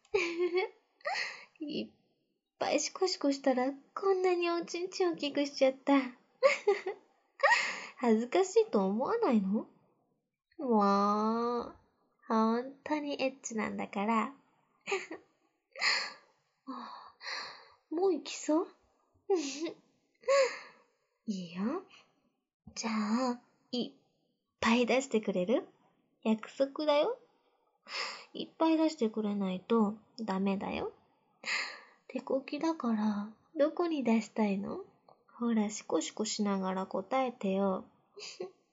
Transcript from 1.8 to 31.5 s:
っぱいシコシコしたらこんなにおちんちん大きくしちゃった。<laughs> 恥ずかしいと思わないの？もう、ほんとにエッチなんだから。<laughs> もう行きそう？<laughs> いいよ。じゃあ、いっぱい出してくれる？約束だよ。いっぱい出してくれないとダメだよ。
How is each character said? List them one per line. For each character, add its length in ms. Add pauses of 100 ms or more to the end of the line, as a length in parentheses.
っ 40 (720)
ぱ 140
い 80
シ 120
コ 160
シ 100
コ 140
し 80
た 140
ら 180 (220)
こ 180
ん 80
な 140
に 160
お 160
ち 160
ん 80
ち 160
ん 80
大 20
き 160
く 140
し 80
ち 100
ゃ 60
っ 20
た。 220 (960)
<laughs> 1040
恥 240
ず 80
か 160
し 120
い 140
と 140
思 180
わ 160
な 120
い 100
の？ 260 (920)
も 1000
う、 140 (520)
ほ 320
ん 140 (120)
と 140
に 240
エ 60
ッ 140
チ 140
な 120
ん 80
だ 100
か 180
ら。 280 (520)
<laughs> 360 (2750)
も 180
う 60
行 80
き 120
そ 280
う？ 40 (600)
<laughs> 80 (1900)
い 260
い 20
よ。 280 (920)
じ 120
ゃ 40
あ、 500 (320)
い 180
っ 20 (680)
ぱ 140
い 100
出 160
し 80
て 120
く 120
れ 140
る？ 200 (580)
約 300
束 300
だ 120
よ。 200 (1160)
い 120
っ 20 (100)
ぱ 100
い 80
出 140
し 60
て 120
く 140
れ 120
な 180
い 80
と 340 (260)
ダ 180
メ 180
だ 180
よ。 180 (1160)